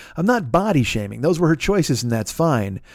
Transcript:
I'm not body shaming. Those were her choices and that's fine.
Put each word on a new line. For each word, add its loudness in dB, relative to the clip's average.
I'm -2
not 0
body 2
shaming. -6
Those 0
were 4
her 4
choices 0
and -4
that's -2
fine. 0